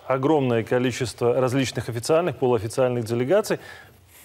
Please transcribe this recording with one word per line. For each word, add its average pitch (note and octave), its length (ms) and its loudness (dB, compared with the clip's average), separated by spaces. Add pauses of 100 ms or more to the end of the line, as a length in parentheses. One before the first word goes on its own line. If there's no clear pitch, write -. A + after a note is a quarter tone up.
огромное C3 580 2
количество B2 760 0
различных B2+ 480 -2
официальных, D#3 480 0
полуофициальных B2 680 0
делегаций C#3 520 0 (680)